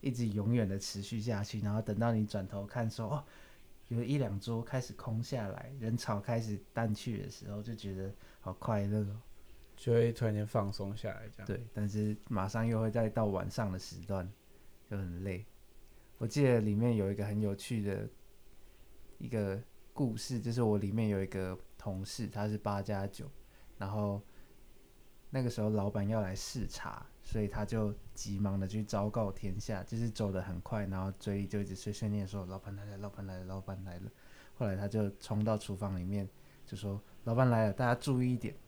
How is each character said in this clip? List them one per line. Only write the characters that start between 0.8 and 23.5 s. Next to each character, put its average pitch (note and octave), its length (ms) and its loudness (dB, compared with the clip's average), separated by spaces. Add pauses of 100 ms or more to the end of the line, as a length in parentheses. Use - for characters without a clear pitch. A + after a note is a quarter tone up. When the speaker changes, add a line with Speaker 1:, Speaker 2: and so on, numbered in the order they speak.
Speaker 1:
续 A2+ 180 -4
下 G#2 240 0
去， G#2 180 -4
然 G#2 120 2
后 A2 80 2
等 G#2+ 160 0
到 A#2 140 4
你 G#2+ 140 4
转 G2+ 220 -2
头 G2+ 180 -4
看 A2+ 240 0
说： A2 200 -4
“哦， D3 140 0 (640)
有 A#2+ 120 0
一 C3 160 0
两 G2+ 220 0
桌 A#2 220 -2
开 C3 180 -2
始 - 140 -8
空 A2+ 280 -4
下 A#2 280 -4
来， A#2+ 300 -8
人 A2+ 180 0
潮 G#2 220 0
开 A#2 200 0
始 G#2+ 200 -2 (140)
淡 A2+ 200 2
去 G#2 280 -2
的 G2 80 -6
时 G2+ 220 -10
候， G#2 100 -6
就 A2 140 -6
觉 G2+ 180 -6
得 F#2+ 180 -4 (280)
好 F#2 140 -6
快 G#2 320 2
乐 G#2 140 4
哦。 G#2 220 -2 (540)
Speaker 2:
就 - 160 0
会 A#2 220 8
突 A#2 100 -2
然 A2 100 4
间 G#2+ 140 2
放 G2+ 240 2
松 G2 240 -4
下 G#2+ 140 -4
来。” G2 260 -8
这 - 40 -14
样。 G2 80 -8
Speaker 1:
对， G2+ 120 0 (140)
但 G#2 160 0
是 G#2+ 260 2 (140)
马 F#2+ 180 2
上 A2+ 180 2
又 A2+ 140 4
会 A2 100 4
再 A2+ 200 4
到 A2 160 2
晚 F#2+ 240 2
上 G#2 220 0
的 F#2 60 -2
时 - 240 -10
段， F#2+ 300 -2 (580)
就 G2+ 60 -4
很 F2+ 280 -2
累。 F#2+ 220 -2 (720)
我 A#2 100 0
记 C#3+ 160 4
得 B2 180 8
里 G#2+ 140 4
面 A#2 200 6
有 G2 160 4
一 G2 40 2
个 G2+ 100 0
很 G#2 160 2
有 G2+ 140 2
趣 G#2+ 280 -2
的 G2+ 240 0 (1080)
一 - 100 -8
个 G#2 320 0 (320)
故 A#2 240 0
事， A2+ 240 -2
就 A#2 120 -2
是 A#2+ 100 2
我 G#2+ 160 6
里 G2 140 2
面 A2 180 4
有 G2 120 4
一 G2 40 2
个 F#2+ 320 -2 (200)
同 F#2+ 280 -4
事， G#2 220 -4
他 G#2 200 -2
是 G#2+ 100 0
八 G2+ 240 0
加 G2 260 0
九， - 220 -8 (480)